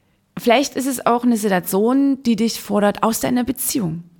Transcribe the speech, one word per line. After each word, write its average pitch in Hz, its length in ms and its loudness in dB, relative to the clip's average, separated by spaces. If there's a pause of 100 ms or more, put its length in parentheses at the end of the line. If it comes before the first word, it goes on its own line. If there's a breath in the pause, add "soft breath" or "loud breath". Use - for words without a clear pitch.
(380 loud breath)
Vielleicht 240 380 2
ist 254 100 -2
es 254 180 -4
auch 240 200 2
eine 240 120 4
Situation, 220 880 0
die 233 140 2
dich 220 240 -2
fordert 202 420 0
aus - 180 0
deiner 247 240 0
Beziehung. 170 600 -4 (160)